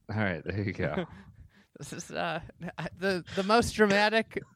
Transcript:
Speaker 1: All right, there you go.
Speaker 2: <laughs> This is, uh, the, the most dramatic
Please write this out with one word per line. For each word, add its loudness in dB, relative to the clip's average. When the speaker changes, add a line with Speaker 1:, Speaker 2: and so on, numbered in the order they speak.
Speaker 1:
All -2
right, 0
there -4
you -2
go. -2
Speaker 2:
<laughs> -18
This -12
is, -12
uh, -4
the, -2
the 0
most 4
dramatic 4